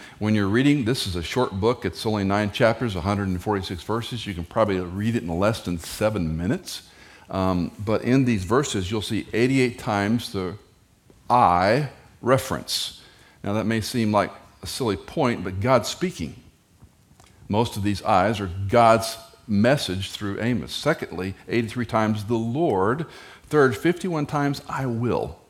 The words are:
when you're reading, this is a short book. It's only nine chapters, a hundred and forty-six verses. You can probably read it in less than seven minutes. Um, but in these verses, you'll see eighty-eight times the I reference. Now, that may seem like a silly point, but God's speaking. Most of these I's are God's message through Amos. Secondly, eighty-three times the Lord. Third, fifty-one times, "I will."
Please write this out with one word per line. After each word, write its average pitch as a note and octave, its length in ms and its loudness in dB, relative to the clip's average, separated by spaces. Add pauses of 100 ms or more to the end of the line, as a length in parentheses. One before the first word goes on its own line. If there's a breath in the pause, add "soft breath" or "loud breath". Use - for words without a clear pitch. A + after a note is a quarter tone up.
(180 loud breath)
when G#2+ 160 0
you're G#2 140 2
reading, C3 380 2
this C3 200 -2
is F#2 100 -6
a F2 60 -4
short B2 300 -2
book. G#2 340 0
It's - 200 -6
only G#2+ 180 0
nine G2+ 280 0
chapters, A2+ 440 2
a F2 60 -4
hundred G2 260 0
and F#2 140 -2
forty-six F#2+ 420 -4
verses. A2+ 420 -6
You G#2 80 -6
can E2+ 120 -8
probably G#2+ 340 2
read G2 360 -2
it A#2 80 -2
in E2 160 -2
less G#2+ 220 2
than F2 160 -4
seven F2+ 580 -2
minutes. F#2+ 540 -4 (400 loud breath)
Um, F#2 500 0
but G#2+ 220 -2
in C3 240 2
these A2+ 180 2
verses, G#2 460 0
you'll G#2+ 140 -4
see G#2+ 300 -4
eighty-eight B2+ 440 2
times G#2+ 540 0
the F#2+ 260 -6 (720)
I A2+ 600 4 (320)
reference. - 800 -2 (400 loud breath)
Now, G2+ 100 -2
that G#2+ 120 0
may A2+ 160 0
seem A2 300 0
like G2+ 200 4 (320)
a F#2 40 -10
silly G#2+ 300 -2
point, A#2+ 460 -2
but F#2+ 180 -6
God's B2 260 4
speaking. C3+ 480 -6 (1120 soft breath)
Most G#2+ 300 0
of G2+ 60 -4
these G2+ 180 0
I's G2+ 380 2
are G2 100 -4 (180)
God's A2+ 500 6 (300)
message G#2 640 2
through G2+ 320 -6
Amos. G#2+ 320 -2
Secondly, F#2+ 640 -4 (120)
eighty-three A#2 380 -2
times G#2+ 400 0
the A#2 80 -2
Lord. A#2 720 0 (420 loud breath)
Third, C3+ 300 2
fifty-one E3+ 480 -2
times, C#3+ 420 -2
"I C3+ 200 -6
will." A2+ 500 -2 (120)